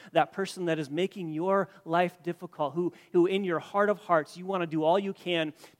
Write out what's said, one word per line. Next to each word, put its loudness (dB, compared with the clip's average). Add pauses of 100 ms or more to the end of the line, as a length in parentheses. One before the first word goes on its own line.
(120)
that 2
person -6
that 0
is -4
making -4
your 0 (160)
life 0
difficult, -6
who, -2 (180)
who 6
in 0
your -2
heart 0
of -2
hearts, 0
you -12
wanna -2
do -2
all 4
you -4
can -2 (280)